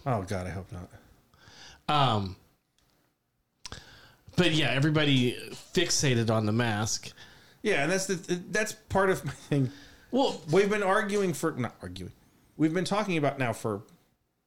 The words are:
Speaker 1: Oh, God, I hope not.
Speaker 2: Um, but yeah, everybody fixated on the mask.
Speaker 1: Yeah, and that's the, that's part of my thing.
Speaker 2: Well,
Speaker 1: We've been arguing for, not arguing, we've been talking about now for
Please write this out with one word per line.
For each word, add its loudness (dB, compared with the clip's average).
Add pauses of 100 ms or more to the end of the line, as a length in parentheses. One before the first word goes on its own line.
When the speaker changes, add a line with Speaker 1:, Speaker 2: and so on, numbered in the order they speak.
Speaker 1:
Oh, 0
God, -6
I -8
hope -10
not. -12 (1300)
Speaker 2:
Um, -4 (2000)
but 4
yeah, 2
everybody 2 (380)
fixated 2
on 2
the 0
mask. -2 (500)
Speaker 1:
Yeah, 2
and 0
that's 0
the, 0 (360)
that's -2
part 0
of 0
my -6
thing. 0 (400)
Speaker 2:
Well, 0 (100)
Speaker 1:
We've 4
been 0
arguing 2
for, -2
not -6
arguing, -12 (440)
we've 2
been 0
talking -2
about 0
now 0
for -4 (640)